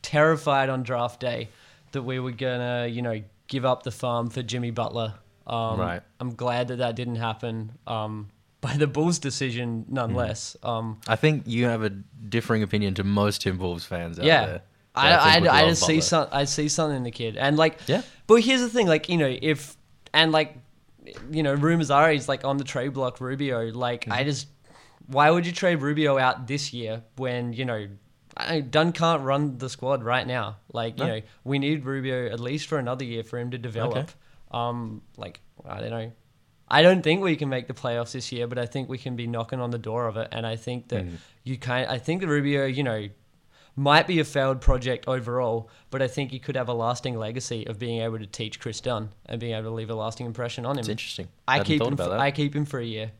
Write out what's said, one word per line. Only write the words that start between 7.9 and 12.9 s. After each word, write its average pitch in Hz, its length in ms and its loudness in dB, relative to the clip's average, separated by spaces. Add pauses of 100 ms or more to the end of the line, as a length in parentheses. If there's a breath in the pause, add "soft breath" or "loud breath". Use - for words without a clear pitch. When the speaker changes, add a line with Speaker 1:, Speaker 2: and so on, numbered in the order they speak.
Speaker 1:
<laughs> - 160 -20
by 123 160 -2
the 147 100 4
Bulls' 160 320 2
decision, 120 680 -4
nonetheless. 117 760 -2
Speaker 2:
Mm-hmm. - 60 -4
Speaker 1:
Um, 113 400 -4
Speaker 2:
I 113 80 2
think 156 300 2
you 120 200 2
have 113 160 0
a 104 80 0
differing 110 720 -2
opinion 101 320 0